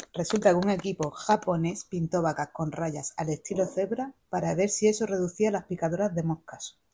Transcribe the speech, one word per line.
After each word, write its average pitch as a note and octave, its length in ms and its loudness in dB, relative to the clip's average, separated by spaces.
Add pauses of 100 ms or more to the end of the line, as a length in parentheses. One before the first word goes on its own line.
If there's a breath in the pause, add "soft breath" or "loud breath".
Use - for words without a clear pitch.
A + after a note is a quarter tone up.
(140)
resulta G#3 360 2
que F3 60 6
un G3 140 2
equipo F3+ 400 -2
japonés F3+ 760 0
pintó E3+ 380 0
vacas D3 300 0
con D3+ 200 -4
rayas D#3 440 -4
al D#3 140 -2
estilo F3+ 360 -2
cebra A#3 480 -4 (160)
para E3 240 -2
ver G3 160 2
si - 180 4
eso G#3+ 180 2
reducía F#3+ 440 0
las G3 140 -2
picaduras F3 500 -2
de E3 80 0
moscas. - 560 -4 (160)